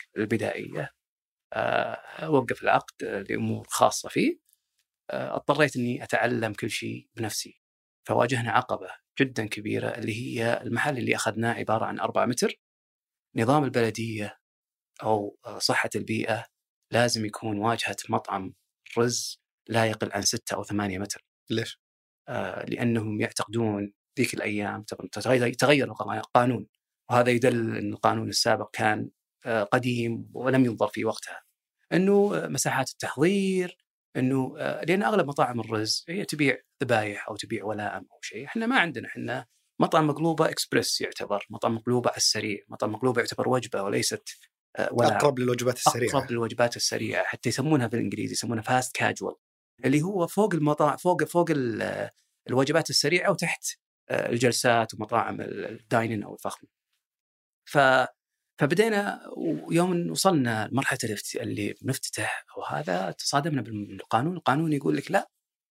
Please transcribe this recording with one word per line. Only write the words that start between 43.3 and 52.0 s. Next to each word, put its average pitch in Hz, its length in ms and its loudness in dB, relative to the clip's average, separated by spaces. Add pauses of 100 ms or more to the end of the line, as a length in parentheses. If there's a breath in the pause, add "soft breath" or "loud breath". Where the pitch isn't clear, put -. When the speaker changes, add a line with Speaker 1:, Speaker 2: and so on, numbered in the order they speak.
Speaker 1:
وجبة 123 340 0
وليست، 110 460 -2 (460)
آه، - 180 0
ولائم. 147 220 4
Speaker 2:
أقرب 135 240 4
للوجبات 123 380 0
السريعة. 120 400 2
Speaker 1:
أقرب 127 140 -2
للوجبات 117 440 0
السريعة، 107 480 -2
حتى - 260 -4
يسمونها 135 380 2
بالإنجليزي، 107 460 -2
يسمونها 113 300 -4
فاست - 320 0
كاجوال، 107 400 -2 (500)
اللي 143 160 4
هو 180 260 0
فوق 202 260 2
المطا-، 147 420 4
فوق، 175 280 2
فوق 170 280 2
ال-، 101 580 -2 (400)